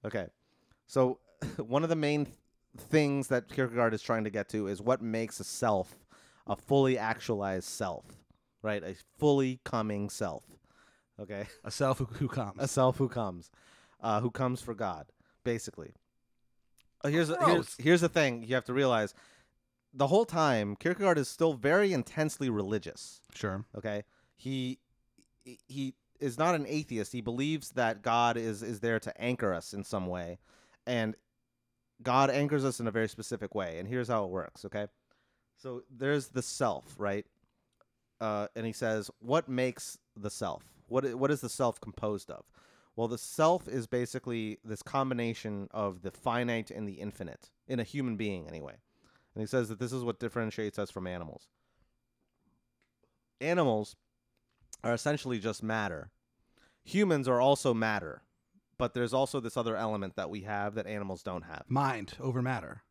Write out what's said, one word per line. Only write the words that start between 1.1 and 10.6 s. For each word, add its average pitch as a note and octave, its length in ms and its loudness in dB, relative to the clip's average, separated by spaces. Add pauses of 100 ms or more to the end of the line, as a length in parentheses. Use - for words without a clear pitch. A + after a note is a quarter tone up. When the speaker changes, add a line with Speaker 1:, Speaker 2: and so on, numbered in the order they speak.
Speaker 1:
<laughs> - 180 -8
one B2+ 260 0
of D#3+ 60 0
the E3 60 4
main D3 300 2
th-, - 100 -18 (540)
things C#3+ 400 4
that B2 180 0
Kierkegaard A#2 460 2
is G#2 80 -4
trying A2+ 240 0
to G#2+ 40 -2
get G2+ 200 -4
to G#2+ 180 0
is G2 140 -4
what B2 200 2
makes A2+ 380 -4
a G2+ 60 -8
self G#2 520 0 (480)
a G2+ 120 -2
fully C3+ 400 4
actualized G#2 720 -2
self, F#2 340 -4 (580)
right? G#2 220 -2
A F#2+ 120 -8 (220)
fully C#3 460 4
coming G#2 460 -2
self. F2 340 -6 (800)